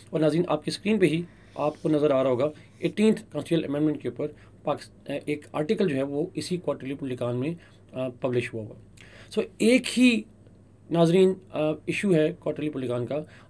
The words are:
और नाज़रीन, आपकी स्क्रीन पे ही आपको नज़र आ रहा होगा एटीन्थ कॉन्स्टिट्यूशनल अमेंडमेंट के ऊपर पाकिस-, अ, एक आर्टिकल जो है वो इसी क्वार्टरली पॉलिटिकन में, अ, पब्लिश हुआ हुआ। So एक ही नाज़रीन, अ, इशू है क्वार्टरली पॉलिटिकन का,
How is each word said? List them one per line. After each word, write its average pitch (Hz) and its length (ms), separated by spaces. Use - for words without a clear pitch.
और 156 60
नाज़रीन, 156 300
आपकी 151 220
स्क्रीन 208 280
पे 180 80
ही 160 180
आपको 151 300
नज़र 147 220
आ 131 100
रहा 131 100
होगा 131 200
एटीन्थ 208 340
कॉन्स्टिट्यूशनल 165 360
अमेंडमेंट 147 320
के 127 80
ऊपर 147 260
पाकिस-, - 460
अ, - 20
एक 147 420
आर्टिकल 175 340
जो 139 60
है 135 80
वो 143 320
इसी 180 220
क्वार्टरली 139 360
पॉलिटिकन 123 420
में, 147 220
अ, 127 160
पब्लिश 123 440
हुआ 110 100
हुआ। 104 120
So 220 120
एक 247 240
ही 240 400
नाज़रीन, 180 460
अ, 151 200
इशू 190 220
है 156 200
क्वार्टरली 151 380
पॉलिटिकन 123 360
का, 147 220